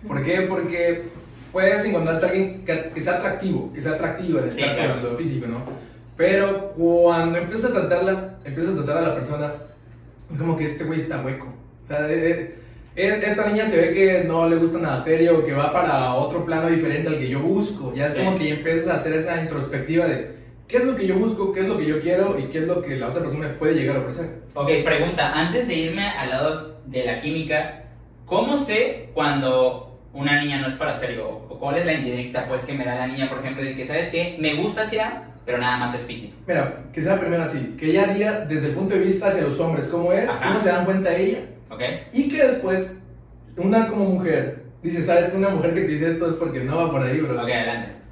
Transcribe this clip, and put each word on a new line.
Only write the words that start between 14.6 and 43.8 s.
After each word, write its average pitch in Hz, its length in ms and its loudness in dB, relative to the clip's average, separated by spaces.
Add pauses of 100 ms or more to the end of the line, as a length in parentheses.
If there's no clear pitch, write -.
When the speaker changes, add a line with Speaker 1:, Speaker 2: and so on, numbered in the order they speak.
Speaker 1:
nada 147 220 0
serio, 160 460 6
que 139 80 0
va 143 180 2
para 143 420 2
otro 151 300 0
plano 165 240 0
diferente 151 400 2
al 151 100 0
que 127 120 -2
yo 143 100 0
busco. 180 540 0
Ya 139 120 0
es 151 80 0
Speaker 2:
Sí. - 40 0
Speaker 1:
como 185 180 2
que 156 120 0
ya 151 80 0
empiezas 165 320 0
a 165 80 2
hacer 160 180 0
esa 165 260 0
introspectiva 151 680 0
de - 300 -4 (320)
qué 240 80 0
es 254 80 6
lo 262 100 2
que 196 120 0
yo 185 100 2
busco, 196 380 2
qué 190 60 -2
es 196 60 2
lo 208 120 0
que 151 80 0
yo 151 160 0
quiero 180 360 2
y 135 100 -4
qué 160 100 -6
es 156 80 0
lo 180 160 0
que 135 140 -6
la 120 120 -4
otra - 140 -2
persona 151 260 -4
me - 60 -6
puede 156 200 2
llegar 135 220 2
a 127 40 2
ofrecer. - 400 -6 (140)
Speaker 2:
Ok, 143 140 0 (160)
pregunta, 156 480 2
antes 180 360 0
de 165 60 -2
irme 170 320 -2
al - 240 -4
lado 156 540 -2
de 127 220 -4
la 117 120 -2
química, 151 600 -2 (500)
¿Cómo 233 260 2
sé 226 560 -2
cuando 131 880 2 (160)
una 143 260 2
niña 143 200 -2
no 131 80 -2
es 131 80 -4
para 156 180 -2
serio? - 340 -6 (200)
¿O - 100 -14
cuál 139 200 -2
es 175 60 0
la 160 100 2
indirecta, 123 520 -4
pues, 127 180 -4
que 143 80 -8
me 131 120 -4
da 123 100 -4
la 127 140 -4
niña, 135 200 -4
por 131 120 -8
ejemplo, 135 220 -6
de 135 140 -6
que, 127 80 -8
¿sabes 160 240 -2
qué? 175 300 -4
Me 151 160 0
gusta 208 320 -2
Sia, 220 380 -4 (200)
pero 123 140 -2
nada 123 200 0
más 123 160 -2
es 117 120 -6
físico. 113 280 -12 (120)
Speaker 1:
Mira, 147 460 -2
que 156 100 -4
sea 185 160 2
primero 170 240 0
así, 147 360 -4
que 156 120 -4
ella 196 160 6
diga 208 400 0
desde 143 220 -2
el - 60 -2
punto 196 200 0
de 185 80 4
vista 185 260 2
hacia 185 140 2
los 139 160 0
hombres 160 300 0
cómo 170 240 2
es, 226 160 2
Speaker 2:
Ajá. - 200 -2
Speaker 1:
cómo 202 120 2
se 196 100 2
dan 180 140 2
cuenta 190 300 2
ellas. - 280 0 (280)
Speaker 2:
Ok. - 120 -10 (300)
Speaker 1:
Y 277 160 2
que 285 180 4
después, 190 480 0 (600)
una 214 320 4